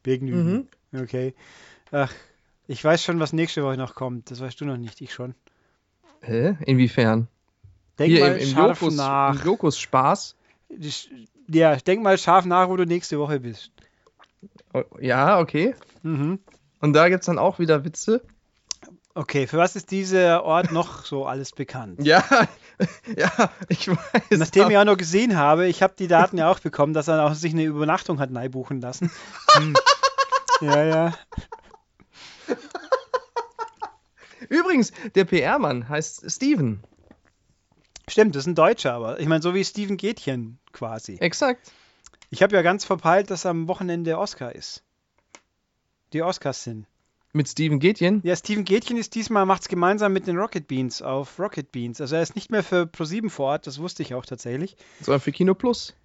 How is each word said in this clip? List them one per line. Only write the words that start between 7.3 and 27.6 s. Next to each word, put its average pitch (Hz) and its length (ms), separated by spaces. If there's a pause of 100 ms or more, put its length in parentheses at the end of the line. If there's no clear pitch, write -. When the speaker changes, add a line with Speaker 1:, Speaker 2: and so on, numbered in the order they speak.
Speaker 1:
Denk 160 120
Speaker 2:
Hier 165 100
Speaker 1:
mal 139 160
Speaker 2:
im, - 20
im 135 100
Speaker 1:
scharf 156 320
Speaker 2:
Jokos, 160 140
Speaker 1:
nach. 139 440
Speaker 2:
im 139 60
Jokos 180 320
Spaß? - 580 (340)
Speaker 1:
Das, - 380 (420)
ja, 160 260
denk 190 260
mal 190 160
scharf 180 280
nach, 180 240
wo 185 80
du 180 80
nächste 170 340
Woche 147 220
bist. 117 300 (1000)
Speaker 2:
Oh, 131 100 (160)
ja, 135 400
okay. 165 340 (300)
Speaker 1:
Mhm. 160 360 (400)
Speaker 2:
Und 151 140
da 165 160
gibt's 180 160
dann 170 140
auch 180 200
wieder 156 240
Witze? 214 380 (960)
Speaker 1:
Okay, 143 320
für 156 100
was 175 180
ist 175 140
dieser 185 540
Ort 170 280
noch 165 340
so 135 200
alles 135 260
bekannt? 120 480
Speaker 2:
<laughs> 143 60
Ja, 156 180 (920)
ja, 185 340 (180)
ich - 180
weiß. 196 500
Speaker 1:
Nachdem 180 320
ich 202 80
auch 202 80
noch 202 120
gesehen 190 380
habe, 156 320
ich 175 140
hab 190 160
die 185 100
Daten 175 300
ja 165 140
auch - 80
bekommen, 151 340
dass 156 140
er 156 180
auch 151 80
sich 156 200
eine 165 100